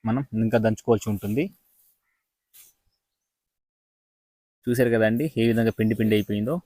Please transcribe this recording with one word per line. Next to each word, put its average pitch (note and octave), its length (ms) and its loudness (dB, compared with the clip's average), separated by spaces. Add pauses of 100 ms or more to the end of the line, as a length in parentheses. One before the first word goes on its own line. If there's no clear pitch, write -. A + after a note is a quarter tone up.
మనం B2+ 180 -2 (100)
ఇంకా A2+ 240 0
దంచుకోవాల్సి A2 520 0
ఉంటుంది. G#2+ 400 -4 (3250)
చూశారు A#2+ 220 0
కదండి A#2 460 0
ఏ A2+ 100 2
విధంగా A2+ 240 2
పిండి A2 240 0
పిండి A2 220 2
అయిపోయిందో G#2+ 500 -2